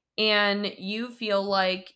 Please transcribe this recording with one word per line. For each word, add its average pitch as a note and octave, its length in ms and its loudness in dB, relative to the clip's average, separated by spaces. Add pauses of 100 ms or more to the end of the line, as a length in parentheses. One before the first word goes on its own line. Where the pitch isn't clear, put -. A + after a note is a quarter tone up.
(180)
and G#3 480 2 (120)
you G#3+ 320 -6
feel G#3 320 0
like F#3+ 540 0